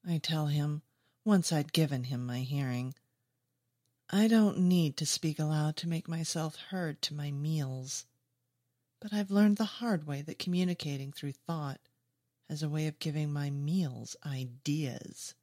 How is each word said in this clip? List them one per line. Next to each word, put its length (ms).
I 140
tell 300
him, 340
once 280
I'd 200
given 320
him 220
my 140
hearing. 560
"I 160
don't 320
need 380
to 100
speak 320
aloud 380
to 120
make 200
myself 480
heard 460
to 120
my 160
meals, 760
but 140
I've 180
learned 280
the 200
hard 260
way 180
that 180
communicating 720
through 220
thought 540
has 160
a 40
way 200
of 100
giving 340
my 180
meals 760
ideas. 1200